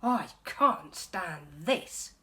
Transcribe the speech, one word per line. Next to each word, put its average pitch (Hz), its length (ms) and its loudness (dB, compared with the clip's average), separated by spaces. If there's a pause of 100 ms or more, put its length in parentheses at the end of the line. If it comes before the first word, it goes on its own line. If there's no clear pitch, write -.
I 240 240 2 (180)
can't - 500 2
stand 160 520 -8 (140)
this - 500 0 (120)